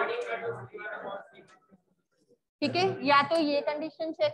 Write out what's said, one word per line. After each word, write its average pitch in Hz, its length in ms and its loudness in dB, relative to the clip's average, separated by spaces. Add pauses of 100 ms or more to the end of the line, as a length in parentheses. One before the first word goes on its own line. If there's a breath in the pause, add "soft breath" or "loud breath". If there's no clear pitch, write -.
(2750)
ठीक 294 140 0
है, 359 300 0
या 285 160 8
तो 330 160 2
ये 294 220 2
condition 311 520 -4
check 302 220 0